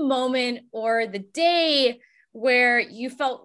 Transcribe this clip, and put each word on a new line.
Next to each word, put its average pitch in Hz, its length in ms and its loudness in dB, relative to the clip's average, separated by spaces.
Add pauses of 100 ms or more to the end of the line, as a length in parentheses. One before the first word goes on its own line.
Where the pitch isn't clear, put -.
moment 254 560 -2 (120)
or 226 340 -2
the 202 120 -8
day 302 840 0 (320)
where 247 460 2
you 220 300 -6
felt 254 360 -4